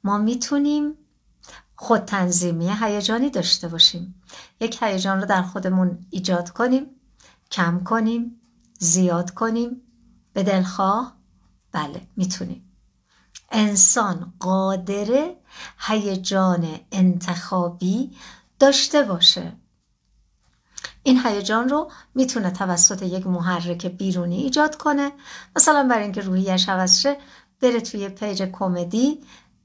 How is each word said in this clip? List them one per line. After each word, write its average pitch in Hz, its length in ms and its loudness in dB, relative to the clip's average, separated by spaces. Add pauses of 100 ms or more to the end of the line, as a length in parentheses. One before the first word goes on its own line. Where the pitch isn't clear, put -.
ما 202 140 0
می‌تونیم 285 800 0 (760)
خودتنظیمی 180 920 0
هیجانی 214 600 -2
داشته 175 380 -2
باشیم. 170 560 0 (360)
یک 226 240 -4
هیجان 190 360 0
رو 202 60 -2
در 190 160 2
خودمون 185 680 0
ایجاد 175 400 -2
کنیم، 254 360 0 (640)
کم 180 320 0
کنیم، 226 580 -2 (380)
زیاد 175 520 2
کنیم، 233 500 -4 (520)
به 196 100 -2
دلخواه؟ 196 760 0 (540)
بله، 151 440 -8
می‌تونیم. - 540 -6 (840)
انسان 208 880 4
قادر 196 960 0 (440)
هیجان 190 1000 0 (120)
انتخابی 185 1300 0 (420)
داشته 277 440 4
باشه. 175 540 2 (1500)
این 254 200 6
هیجان 214 440 0
رو 302 220 0 (240)
می‌تونه 247 360 0
توسط 185 500 0
یک 185 260 -4
محرک 175 580 -2
بیرونی 180 520 -2
ایجاد 294 400 0
کنه. 285 340 0 (440)
مثلاً 285 340 4
برای 226 140 2
اینکه 202 180 -6
روحیه‌اش 185 480 0
عوض 185 300 2
شه، 285 180 0 (420)
بره 240 220 2
توی 202 280 -8
پیج 196 340 -6
کمدی، 190 800 -2 (420)